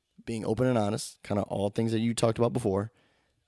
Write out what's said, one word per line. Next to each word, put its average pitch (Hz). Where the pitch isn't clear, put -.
being 113
open 110
and 127
honest, 104
kinda 107
all 101
things 113
that 113
you 117
talked 113
about 120
before, 107